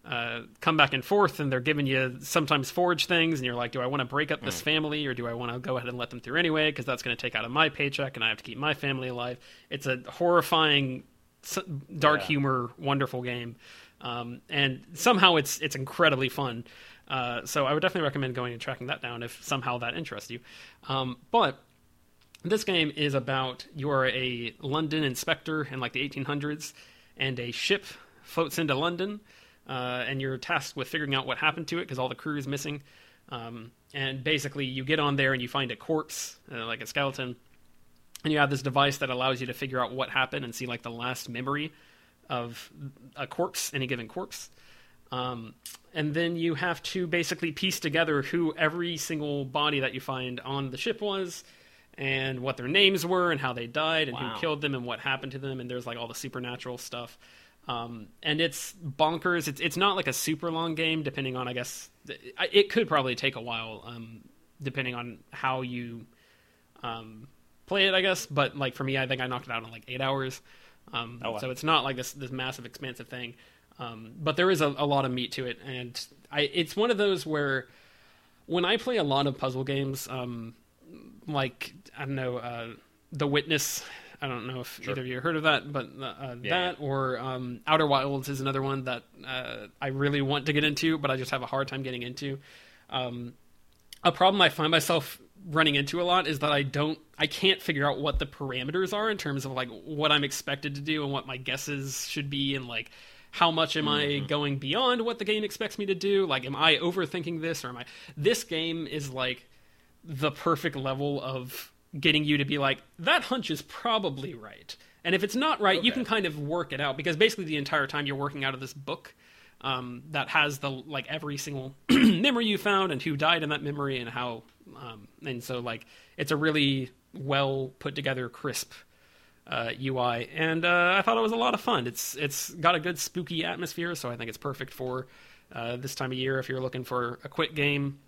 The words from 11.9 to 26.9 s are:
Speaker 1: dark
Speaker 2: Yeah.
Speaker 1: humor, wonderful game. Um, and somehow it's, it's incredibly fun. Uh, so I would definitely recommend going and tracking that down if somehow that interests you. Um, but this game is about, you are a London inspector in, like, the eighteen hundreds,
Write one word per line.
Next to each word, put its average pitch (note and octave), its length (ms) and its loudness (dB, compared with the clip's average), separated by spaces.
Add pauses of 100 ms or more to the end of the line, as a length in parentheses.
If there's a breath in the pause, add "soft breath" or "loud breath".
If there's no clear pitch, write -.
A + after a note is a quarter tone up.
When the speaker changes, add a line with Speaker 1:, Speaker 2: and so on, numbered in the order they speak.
Speaker 1:
dark D3+ 220 6
Speaker 2:
Yeah. - 60 -4
Speaker 1:
humor, C3 500 2
wonderful C#3 440 0
game. B2 340 -6 (460 loud breath)
Um, A#2+ 480 -8
and C#3 340 2 (100)
somehow F#3 420 8
it's, C#3+ 240 2
it's D3 160 -2
incredibly C3+ 540 2
fun. A#2+ 340 -4 (440 loud breath)
Uh, B2 380 -4
so C#3+ 220 2
I C#3+ 60 4
would D#3 80 4
definitely F3+ 260 2
recommend C3+ 260 -2
going B2 200 -4
and A2+ 80 -10
tracking B2 260 -8
that D3 160 -6
down A#2+ 180 -8
if - 220 -10
somehow B2+ 360 -2
that A#2 160 -4
interests A2+ 360 -8
you. A#2+ 80 -10 (480 loud breath)
Um, C3 300 -2 (120)
but F#3+ 300 4 (840)
this G#3 200 2
game D#3+ 320 2
is D3 180 0
about, C3 600 0
you C#3+ 160 -2
are C3 160 4
a A#2+ 540 -2
London D3+ 420 0
inspector D3+ 680 -2
in, C3 100 -8
like, A#2+ 140 -4
the C3 80 -2
eighteen C#3 240 -4
hundreds, D3 480 -4 (440 loud breath)